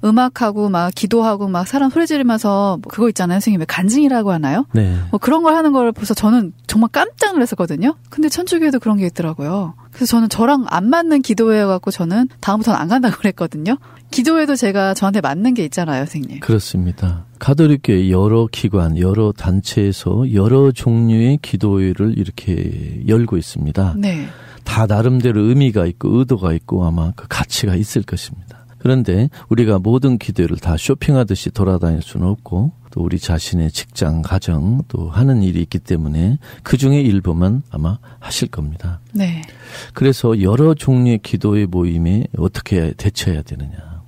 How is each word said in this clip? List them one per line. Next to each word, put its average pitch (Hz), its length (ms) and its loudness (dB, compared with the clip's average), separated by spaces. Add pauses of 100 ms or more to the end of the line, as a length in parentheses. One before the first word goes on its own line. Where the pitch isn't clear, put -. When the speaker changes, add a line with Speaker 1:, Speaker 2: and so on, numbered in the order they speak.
Speaker 1:
음악하고 214 680 2
막 175 240 0
기도하고 208 540 0
막 180 180 -2
사람 277 240 0
소리 330 160 0
지르면서 220 760 0
뭐 - 80 -16
그거 233 200 0
있잖아요, 180 260 -2
선생님. 202 240 0
왜 160 60 -4
간증이라고 226 680 2
하나요? 160 400 0
Speaker 2:
네. 95 240 2 (140)
Speaker 1:
뭐 - 100 -2
그런 320 220 2
걸 320 120 4
하는 311 180 2
걸 240 200 2
보고서 214 220 -4
저는 214 380 2 (140)
정말 226 240 2
깜짝 415 440 -2
놀랐었거든요. 202 600 0 (140)
근데 302 200 0
천주교에도 330 500 0
그런 214 180 0
게 196 100 0
있더라고요. 165 680 -4 (180)
그래서 254 140 -6
저는 226 220 2
저랑 247 400 0
안 185 200 0
맞는 320 340 2
기도회여갖고 208 680 0
저는 190 380 0 (120)
다음부터는 214 400 0
안 156 80 -4
간다고 240 280 0
그랬거든요. 175 600 -4 (340)
기도회도 294 460 0
제가 196 380 0
저한테 196 260 0
맞는 175 340 0
게 220 100 -2
있잖아요, 151 420 -4
선생님. - 340 -10
Speaker 2:
그렇습니다. 90 840 -2 (120)
가톨릭교회 139 720 2
여러 107 400 2
기관, 87 480 0
여러 101 340 2
단체에서 98 1000 0
여러 127 400 4
종류의 117 680 2
기도회를 98 760 0
이렇게 - 880 -4
열고 113 300 2
있습니다. 82 640 -2
Speaker 1:
네. 190 280 -2 (380)
Speaker 2:
다 113 220 0
나름대로 110 560 2
의미가 113 440 2
있고 101 320 0
의도가 113 360 0
있고 90 300 -2
아마 82 320 0
그 - 120 -20
가치가 - 460 -4
있을 104 280 -2
것입니다. - 580 -10 (200)
그런데 123 480 2 (220)
우리가 110 280 4
모든 123 400 2
기도회를 87 380 -2
다 82 200 -2
쇼핑하듯이 120 720 0
돌아다닐 85 520 0
수는 - 240 -4
없고 101 460 -2 (180)
또 - 120 -6
우리 85 160 -2
자신의 82 520 -2
직장, 80 520 -4
가정, 92 640 -2
또 85 220 -6
하는 117 320 2
일이 87 180 0
있기 87 180 -4
때문에 82 600 0 (240)
그중에 135 380 2
일부만 98 680 0
아마 82 280 -4 (200)
하실 - 300 -6
겁니다. 82 520 -8 (120)
Speaker 1:
네. 175 300 -2 (500)
Speaker 2:
그래서 120 480 2
여러 127 340 4
종류의 123 480 2
기도회 104 440 0
모임에 87 580 0 (120)
어떻게 85 600 -2
대처해야 87 460 -4
되느냐. - 640 -12